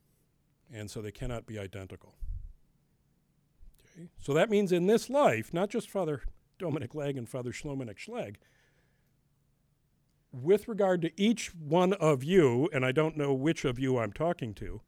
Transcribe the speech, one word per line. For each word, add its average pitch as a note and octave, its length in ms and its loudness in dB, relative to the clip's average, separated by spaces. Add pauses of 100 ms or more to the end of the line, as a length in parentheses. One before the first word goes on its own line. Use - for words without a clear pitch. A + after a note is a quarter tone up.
(720)
and G#2+ 180 -12
so A#2+ 100 -10
they G#2 120 -10
cannot A#2+ 340 -8
be G#2+ 120 -10
identical. F#2+ 580 -12 (1600)
Okay? E3+ 280 -20 (100)
So - 160 -4
that F#3+ 160 4
means G3+ 220 2
in F3 140 2
this G#3+ 220 2
life, A3 460 2
not F3+ 160 -2
just A3+ 180 -6
Father D#3+ 340 -4 (360)
Dominic D#3 360 -6
Legge C#3+ 220 -4
and A#2 120 -8
Father B2 240 -8
Schlomonik C3+ 440 -8
Schlegg, E3+ 400 -8 (2000)
with E3+ 340 0
regard F#3+ 360 2
to D#3 140 0
each G#3+ 380 0
one F3 380 2
of D#3 320 2
you, C#3+ 480 6
and C3 120 0
I C3 60 2
don't D#3 260 0
know C#3+ 160 0
which C#3 320 -2
of B2+ 140 -2
you C3 200 2
I'm A2 140 -2
talking D#3 420 -2
to, G2 340 -10